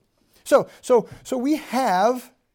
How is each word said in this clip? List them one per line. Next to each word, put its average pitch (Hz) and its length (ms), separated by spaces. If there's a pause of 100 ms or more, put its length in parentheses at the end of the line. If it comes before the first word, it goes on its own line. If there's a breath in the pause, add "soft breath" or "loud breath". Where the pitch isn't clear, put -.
(460 soft breath)
So, 254 220 (140 loud breath)
so, 240 260 (160 loud breath)
so 262 140
we 277 180
have, 240 800 (220)